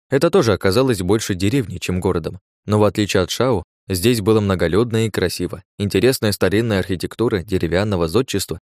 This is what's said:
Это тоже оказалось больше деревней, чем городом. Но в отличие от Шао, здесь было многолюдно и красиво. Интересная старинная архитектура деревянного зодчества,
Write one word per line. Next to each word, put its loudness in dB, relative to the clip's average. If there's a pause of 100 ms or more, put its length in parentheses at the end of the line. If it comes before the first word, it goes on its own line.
(100)
Это 2
тоже 4
оказалось 2
больше 0
деревней, -2
чем -4
городом. -2 (280)
Но 2
в 4
отличие 0
от -2
Шао, 0 (260)
здесь 2
было 4
многолюдно 0
и -4
красиво. -4 (160)
Интересная 2
старинная 0
архитектура -4
деревянного 0
зодчества, -2 (180)